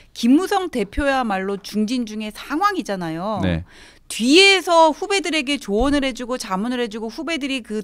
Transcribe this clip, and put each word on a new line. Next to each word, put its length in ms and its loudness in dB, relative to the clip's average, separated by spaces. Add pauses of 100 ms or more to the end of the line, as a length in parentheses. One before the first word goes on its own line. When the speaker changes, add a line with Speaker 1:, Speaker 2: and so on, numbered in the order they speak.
(140)
Speaker 1:
김무성 560 2
대표야말로 880 -2
중진 480 -2
중의 280 -10
상황이잖아요. 1080 -4
Speaker 2:
네. 220 0 (440)
Speaker 1:
뒤에서 840 6
후배들에게 680 -2
조언을 460 0
해주고 340 -4
자문을 440 -4
해주고 260 -6
후배들이 540 -6
그 220 -6